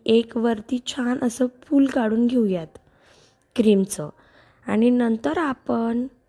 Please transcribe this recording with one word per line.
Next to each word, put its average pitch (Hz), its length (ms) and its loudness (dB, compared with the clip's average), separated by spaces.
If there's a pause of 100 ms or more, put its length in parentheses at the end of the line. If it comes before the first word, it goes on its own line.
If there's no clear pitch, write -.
एक 226 300 2
वरती 233 500 -2
छान 247 360 -4
असं 254 240 -2 (160)
फूल 277 240 2
काढून 233 400 0
घेऊयात 202 520 -2 (800)
क्रीमचं. 196 520 2 (580)
आणि 220 240 2
नंतर 247 480 0
आपण 240 680 -4 (220)